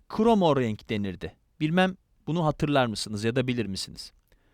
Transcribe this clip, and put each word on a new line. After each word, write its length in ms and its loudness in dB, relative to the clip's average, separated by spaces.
kromo 460 4
renk 340 -2
denirdi. 460 -6
Bilmem 380 2
bunu 180 0
hatırlar 400 2
mısınız 380 -6
ya 120 0
da 120 0
bilir 180 -2
misiniz? 460 -10